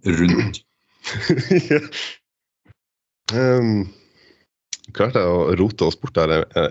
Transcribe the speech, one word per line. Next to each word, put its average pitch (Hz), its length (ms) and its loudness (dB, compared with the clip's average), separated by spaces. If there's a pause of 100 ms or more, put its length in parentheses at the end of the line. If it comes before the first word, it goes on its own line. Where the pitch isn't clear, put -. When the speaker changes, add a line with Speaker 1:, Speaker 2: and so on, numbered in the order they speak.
Speaker 1:
rundt. 87 560 0 (420)
Speaker 2:
<laughs> 139 680 -2
Ja. 147 80 4 (1500)
Ehm, 117 600 0 (1080)
klarte 117 260 0
jeg 90 80 2
å 87 320 2
rote 98 280 2
oss 78 120 -2
bort - 160 -10
der, 80 160 2
eh, 80 400 0